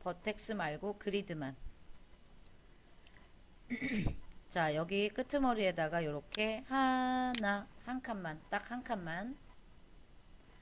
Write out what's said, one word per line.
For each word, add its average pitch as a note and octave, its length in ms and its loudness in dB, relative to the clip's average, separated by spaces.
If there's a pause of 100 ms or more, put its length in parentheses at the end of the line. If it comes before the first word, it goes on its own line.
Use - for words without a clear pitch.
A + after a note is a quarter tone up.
버텍스 G#3 480 -2
말고 F#3 460 -2
그리드만. E3+ 580 -2 (2250)
<clears throat> B3 500 0 (300)
자, D#3 260 4
여기 G3 320 4
끄트머리에다가 G#3 960 4
요렇게 G#3+ 640 0
하나, B3+ 1000 4 (180)
한 B3+ 160 -4
칸만, F3 480 -4
딱 G3+ 220 0
한 B3+ 120 -6
칸만 G3 540 -4 (1200)